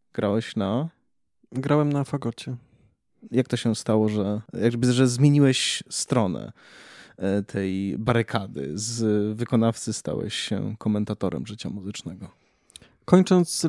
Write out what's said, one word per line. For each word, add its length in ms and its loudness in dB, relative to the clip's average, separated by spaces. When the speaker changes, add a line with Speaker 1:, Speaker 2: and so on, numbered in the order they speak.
Speaker 1:
Grałeś 420 -2
na? 340 0
Speaker 2:
Grałem 420 2
na 100 0
fagocie. 520 -6
Speaker 1:
Jak 160 2
to 100 -2
się 180 0
stało, 340 2
że, 320 -2
jakby, 400 2
że 140 6
zmieniłeś 840 4
stronę, 600 -2
e, 260 -2
tej 540 -4
barykady? 760 -2
Z 640 -2
wykonawcy 560 0
stałeś 400 -6
się 440 -6
komentatorem 720 -4
życia 220 -10
muzycznego. 600 -12
Speaker 2:
Kończąc 600 6